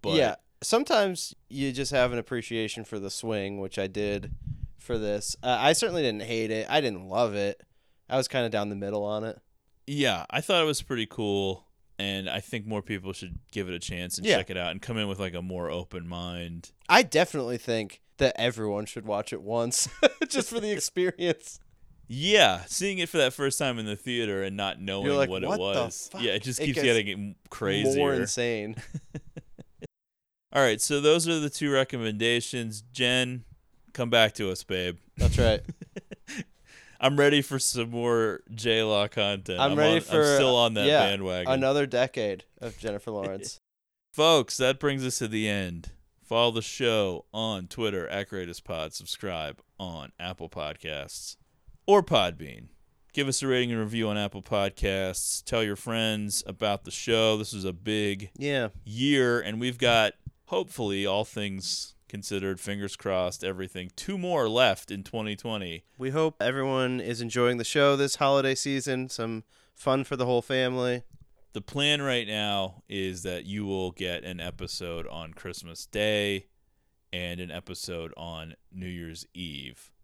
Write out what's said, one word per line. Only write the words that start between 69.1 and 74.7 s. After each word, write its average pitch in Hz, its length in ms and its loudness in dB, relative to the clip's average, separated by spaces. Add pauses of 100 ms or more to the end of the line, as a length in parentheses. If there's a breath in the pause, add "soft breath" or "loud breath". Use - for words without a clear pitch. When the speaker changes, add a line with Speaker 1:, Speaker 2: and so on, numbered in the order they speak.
Speaker 2:
fun 135 280 2
for 139 120 -4
the 123 100 0
whole 123 180 2
family. 127 600 0 (500)
Speaker 1:
The 107 80 -6
plan 143 400 0
right 123 260 0
now 101 600 -2
is 95 340 -4
that 90 220 -6
you 101 200 -6
will 95 260 -2
get 87 320 -6
an 90 160 -10
episode 85 680 -8